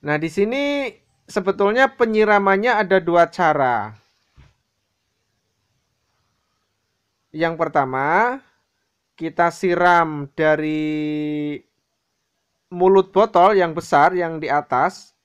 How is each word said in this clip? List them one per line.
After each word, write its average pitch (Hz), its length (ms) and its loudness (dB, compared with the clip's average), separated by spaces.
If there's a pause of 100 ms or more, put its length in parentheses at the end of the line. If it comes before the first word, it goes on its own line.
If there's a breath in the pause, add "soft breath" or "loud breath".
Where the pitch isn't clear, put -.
Nah, 147 160 -2
di 165 80 -6
sini 269 640 -4 (320)
sebetulnya 208 720 -2
penyiramannya 214 800 2
ada 190 240 0
dua 170 320 2
cara. 127 640 0 (3250)
Yang 165 240 -4
pertama, 160 880 -2 (720)
kita 160 320 -2
siram 170 880 0
dari 151 1200 -4 (1120)
mulut 185 480 2
botol 214 400 4
yang 175 160 0
besar 160 400 2
yang 170 240 -4
di 156 160 -6
atas. 147 720 -4